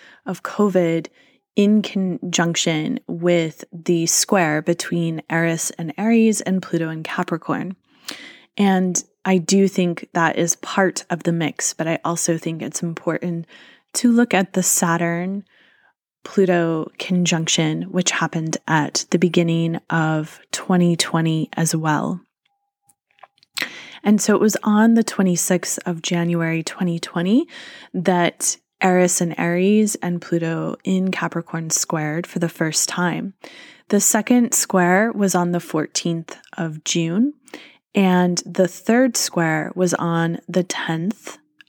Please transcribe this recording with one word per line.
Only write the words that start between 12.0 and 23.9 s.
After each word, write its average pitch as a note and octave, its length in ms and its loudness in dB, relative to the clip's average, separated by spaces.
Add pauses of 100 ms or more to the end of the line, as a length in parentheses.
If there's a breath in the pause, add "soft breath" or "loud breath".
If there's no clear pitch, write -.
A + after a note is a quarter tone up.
also E3 320 -2
think E3 240 -6
it's - 220 -8
important E3 640 -4 (480 loud breath)
to A#3+ 160 2
look A#3 240 4
at F#3 180 2
the F#3 100 2
Saturn F3 800 0 (800 soft breath)
Pluto E3+ 760 0
conjunction, E3 840 0
which F3+ 280 -2
happened D#3+ 460 -4 (100)
at - 420 0
the F3+ 80 0
beginning E3 600 0 (120)
of D#3 500 -2 (120)
twenty F3 440 2
twenty D#3+ 580 0
as D#3+ 220 -2
well. D#3+ 460 -2 (1800 loud breath)